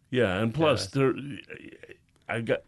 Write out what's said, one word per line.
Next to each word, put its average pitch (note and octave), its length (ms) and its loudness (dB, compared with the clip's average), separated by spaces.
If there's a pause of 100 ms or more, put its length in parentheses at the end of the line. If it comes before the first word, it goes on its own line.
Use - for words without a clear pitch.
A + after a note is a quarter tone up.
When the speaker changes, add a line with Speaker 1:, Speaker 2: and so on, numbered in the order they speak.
Speaker 1:
Yeah, G#2+ 300 2
and A2+ 160 2
plus, C3+ 400 2
Speaker 2:
Yeah. C3+ 60 2
Speaker 1:
they're, C3+ 120 4 (1160)
I A#2 120 -2
got, A#2 260 0